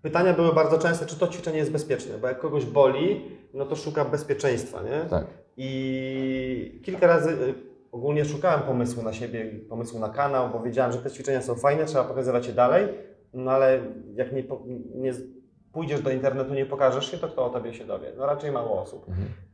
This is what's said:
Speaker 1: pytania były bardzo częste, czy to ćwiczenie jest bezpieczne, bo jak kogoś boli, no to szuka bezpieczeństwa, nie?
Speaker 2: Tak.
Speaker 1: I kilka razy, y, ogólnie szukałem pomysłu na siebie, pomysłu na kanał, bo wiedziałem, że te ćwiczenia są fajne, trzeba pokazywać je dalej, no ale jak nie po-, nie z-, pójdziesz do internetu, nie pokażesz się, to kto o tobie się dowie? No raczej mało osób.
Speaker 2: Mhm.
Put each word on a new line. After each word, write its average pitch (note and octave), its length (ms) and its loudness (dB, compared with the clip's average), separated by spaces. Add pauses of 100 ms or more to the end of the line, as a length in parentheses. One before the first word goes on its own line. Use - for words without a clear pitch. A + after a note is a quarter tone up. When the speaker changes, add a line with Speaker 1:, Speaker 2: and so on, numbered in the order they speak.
Speaker 1:
pytania E3+ 320 2
były E3 200 4
bardzo D#3 240 6
częste, E3 280 0
czy - 140 -12
to F3+ 80 2
ćwiczenie D#3+ 300 -4
jest D3+ 140 0
bezpieczne, B2+ 460 -4
bo A#2 100 -4
jak C3 120 -4
kogoś D3 260 -2
boli, C3+ 560 4 (320)
no C3+ 120 -4
to D3+ 100 -4
szuka D3 300 0
bezpieczeństwa, C#3 800 -2
nie? D3 260 -4
Speaker 2:
Tak. - 160 0 (600)
Speaker 1:
I C3 1000 -4
kilka F3+ 220 4
razy, D#3+ 220 8
y, C3 240 0 (380)
ogólnie D3 340 0
szukałem D3+ 360 2
pomysłu A#2+ 420 0
na A2 100 -4
siebie, A2+ 320 -6 (240)
pomysłu A#2 300 -8
na A2 100 -2
kanał, C3+ 400 0
bo A#2+ 120 -4
wiedziałem, A#2+ 300 0
że A#2+ 60 -2
te B2+ 140 -6
ćwiczenia B2+ 300 -2
są A#2+ 140 -2
fajne, D3+ 300 2
trzeba C#3 180 2
pokazywać A#2+ 440 0
je A2 60 -6
dalej, C#3 340 6 (460)
no B2+ 180 -2
ale C3 280 6 (360)
jak B2 180 -2
nie C3 100 -2
po-, A2+ 200 -8 (320)
nie B2+ 180 -2
z-, B2 100 -10 (500)
pójdziesz D3+ 280 -2
do C3 100 0
internetu, C3 420 0
nie C3+ 120 0
pokażesz C3+ 460 0
się, F3 60 -8
to E3+ 100 -4
kto C3 180 -2
o B2 40 0
tobie A#2 240 -6
się A2+ 120 -14
dowie? G2 320 -8
No C3 80 -4
raczej D3 260 -2
mało A2+ 300 -2
osób. - 280 -12
Speaker 2:
Mhm. F#2 180 -4 (260)